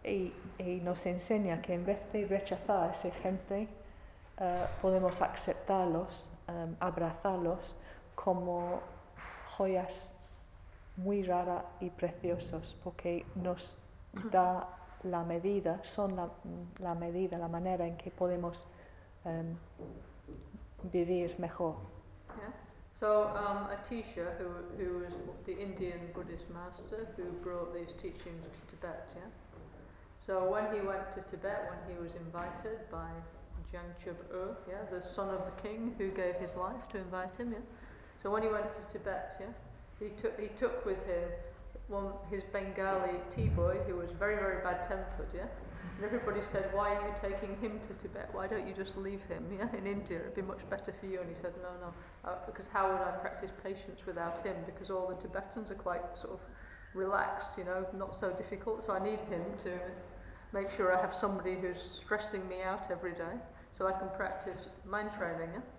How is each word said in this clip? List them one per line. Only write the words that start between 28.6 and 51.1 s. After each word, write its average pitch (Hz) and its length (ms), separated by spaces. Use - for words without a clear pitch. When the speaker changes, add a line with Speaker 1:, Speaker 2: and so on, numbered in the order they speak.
Speaker 2:
Tibet, - 400
yeah? 170 60
So 185 340
when 214 220
he 202 80
went 196 320
to 190 80
Tibet, 190 480
when 175 260
he 175 60
was 170 120
invited 175 760
by 165 180
Jangchub 175 440
Ur, 190 240
yeah, 202 220
the 180 120
son 190 300
of 185 120
the 185 60
king 226 300
who 190 140
gave 180 240
his 175 200
life 196 340
to 202 100
invite 185 380
him, 240 160
yeah? 208 60
So 196 80
when 214 140
he 220 60
went 214 240
to - 80
Tibet, - 480
yeah, 190 80
he 208 100
took, 214 300
he 208 100
took - 360
with 190 220
him 175 200
one, 196 260
his 196 140
Bengali 190 760
tea - 180
boy 175 280
who 185 80
was 170 160
very, 208 240
very 190 280
bad-tempered, 180 680
yeah? 185 140
And 202 80
everybody 208 360
said, 196 320
"Why 208 220
are 202 120
you 208 120
taking 196 380
him 214 300
to 196 80
Tibet? - 380
Why 190 140
don't 196 200
you 190 60
just 190 240
leave 196 260
him, 165 280
yeah, 202 240
in 196 120
India? 202 320
It'd - 160
be 202 60
much - 280
better 196 300
for 202 80
you." 185 120